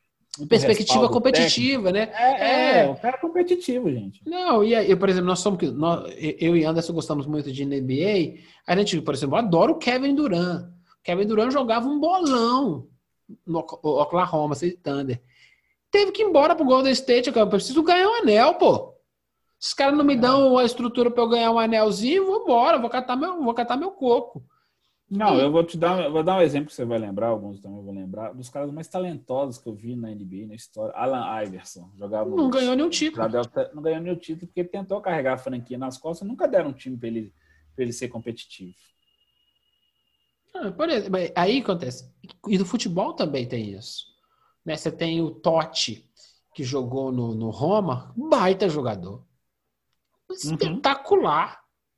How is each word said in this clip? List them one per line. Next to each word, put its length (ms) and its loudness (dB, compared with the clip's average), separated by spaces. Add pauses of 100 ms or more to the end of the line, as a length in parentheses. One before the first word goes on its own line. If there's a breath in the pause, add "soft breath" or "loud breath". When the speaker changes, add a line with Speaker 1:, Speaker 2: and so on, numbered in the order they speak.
(360)
Speaker 1:
muito 140 -12
Speaker 2:
Perspectiva 480 4
Speaker 1:
respaldo 160 4
Speaker 2:
competitiva, 760 2
Speaker 1:
técnico. 220 0
Speaker 2:
né? 80 -6
Speaker 1:
É, 640 4
é, 20 6
Speaker 2:
É. 60 2
Speaker 1:
o 60 -6
cara 200 -2
é 40 -20
competitivo, 680 0
gente. 360 -8
Speaker 2:
Não, 360 2
e 120 4
aí, 160 2
eu, 80 6
por 100 2
exemplo, 200 0
nós 100 0
somos 200 0
que, 120 -2
nós, 480 -2
eu 360 0
e 100 4
Anderson 280 0
gostamos 320 -4
muito 260 -6
de 120 -8
N 180 -4
B 640 -2 (240 loud breath)
A, 60 0
a 40 4
gente, 240 0
por 140 -2
exemplo, 220 -2
adora 360 4
o 60 -2
Kevin 360 0
Durant. 540 -2 (340 soft breath)
Kevin 240 -2
Durant 260 2
jogava 360 0
um 120 -2
bolão 880 2 (580)
no 140 -2
Oc-, 240 -14
Oklahoma 720 0
City 200 -4
Thunder. 460 -6 (680 soft breath)
Teve 200 4
que 120 -2
ir 40 4
embora 300 6
pro 80 0
Golden 280 4
State, 420 2
eu 140 4
preciso 360 0
ganhar 240 4
um 80 2
anel, 380 6
pô. 380 2 (640)
Os 140 -6
caras 240 2
não 80 4
me 100 4
Speaker 1:
É. 40 0
Speaker 2:
dão 400 6
a 60 6
estrutura 460 0
pra 120 2
eu 60 2
ganhar 220 2
um 80 2
anelzinho, 680 2
vou 160 0
embora, 360 4
vou 120 -2
catar 260 -4
meu, 260 -4
vou 120 0
catar 240 -2
meu 140 -6
coco. 520 0 (640)
Speaker 1:
Não, 280 4
Speaker 2:
E 40 6
Speaker 1:
eu 100 4
vou 140 4
te 140 -8
dar, 260 2
eu 80 -2
vou 100 2
dar 140 2
um 60 4
exemplo 260 2
que 60 -20
você 100 -6
vai 140 -2
lembrar, 300 -2
alguns 320 -4
também 220 -16
vão 120 -14
lembrar, 400 -10
dos 160 -16
caras 200 -8
mais 180 -12
talentosos 720 -6
que 60 -12
eu 60 -10
vi 220 -12
na 140 -10
N 120 -14
B 220 -14
A, 40 -16
na 60 -16
história, 400 -10
Allen 520 -4
Iverson. 500 -16
Jogava 320 -6
Speaker 2:
Não 80 -4
Speaker 1:
no 140 2
Speaker 2:
ganhou 260 0
nenhum 140 0
título. 360 -4
Speaker 1:
Philadelphia, 460 -4
não 100 -14
ganhou 200 -2
nenhum 140 -6
título, 320 -12
porque 160 -6
tentou 360 -8
carregar 340 -2
a 40 -6
franquia 400 -10
nas 180 -8
costas, 320 -10
nunca 180 -2
deram 240 0
um 40 -12
time 240 -12
pra 100 -10
ele, 240 -8 (420)
pra 100 -4
ele 80 -4
ser 160 -8
competitivo. 640 -14 (1800)
Speaker 2:
Ah, 180 -8
por 180 -4
exemplo, 220 -2
mas 220 -2
aí 260 2
acontece. 520 -6 (360)
E 100 2
do 80 0
futebol 480 -4
também 320 -4
tem 260 -8
isso. 400 -16 (520)
Né, 120 -6
você 140 -6
tem 300 -2
o 100 -2
Totti, 800 -2 (460 soft breath)
que 80 -10
jogou 500 -4
no, 220 -4
no 160 -6
Roma, 640 -2
baita 520 2
jogador. 560 -6 (1080)
Speaker 1:
Uhum. 60 -10
Speaker 2:
Espetacular. 1300 0 (360)